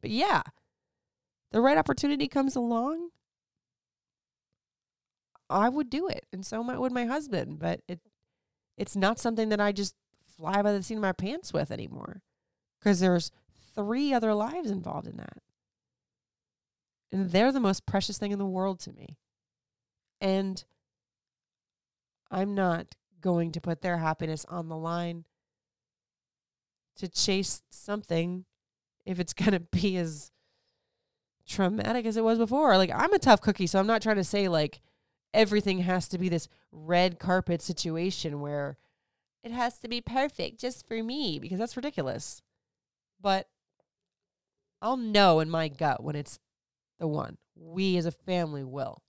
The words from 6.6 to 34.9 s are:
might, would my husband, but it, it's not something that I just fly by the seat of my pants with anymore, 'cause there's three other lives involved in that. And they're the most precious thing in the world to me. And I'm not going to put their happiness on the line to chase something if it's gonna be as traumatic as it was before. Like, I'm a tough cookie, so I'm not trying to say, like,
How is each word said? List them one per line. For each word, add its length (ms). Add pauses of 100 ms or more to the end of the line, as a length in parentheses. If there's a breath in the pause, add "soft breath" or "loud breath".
might, 140
would 140
my 140
husband, 520
but 300
it, 140 (760)
it's 180
not 220
something 320
that 100
I 120
just 240 (280)
fly 380
by 120
the 100
seat 120
of 60
my 100
pants 420
with 180
anymore, 500 (580)
'cause 200
there's 320 (420)
three 400
other 220
lives 340
involved 380
in 100
that. 240 (1700)
And 160
they're 220
the 80
most 260
precious 320
thing 140
in 80
the 60
world 360
to 120
me. 240 (1040)
And 420 (1700)
I'm 240
not 400 (240)
going 320
to 80
put 220
their 160
happiness 480
on 240
the 80
line 480 (1700)
to 140
chase 600
something 760 (600)
if 140
it's 140
gonna 260
be 380
as 340 (1120)
traumatic 600
as 100
it 80
was 140
before. 400
Like, 140
I'm 220
a 60
tough 220
cookie, 260
so 100
I'm 100
not 140
trying 140
to 80
say, 240
like, 340 (520)